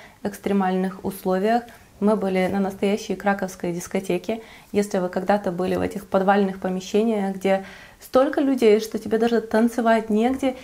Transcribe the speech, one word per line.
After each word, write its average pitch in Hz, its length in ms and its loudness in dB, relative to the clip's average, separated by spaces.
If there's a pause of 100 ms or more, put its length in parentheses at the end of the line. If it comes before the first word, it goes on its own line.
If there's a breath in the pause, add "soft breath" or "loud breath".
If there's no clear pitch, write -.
(240 loud breath)
экстремальных 190 800 -2
условиях. 196 580 0 (380 loud breath)
Мы 208 160 4
были 185 300 0
на 196 120 -2
настоящей 196 560 -2
краковской 190 560 -2
дискотеке. 190 680 -4 (320 loud breath)
Если 202 240 0
вы 180 100 0
когда-то 190 460 0
были 180 240 -2
в 180 40 0
этих 185 260 -6
подвальных 196 520 2
помещениях, 196 800 -2
где 190 260 0 (380 loud breath)
столько 294 400 2
людей, 240 400 4
что 214 180 -6
тебе 214 180 -2
даже 233 220 2
танцевать 226 720 2
негде, 262 540 2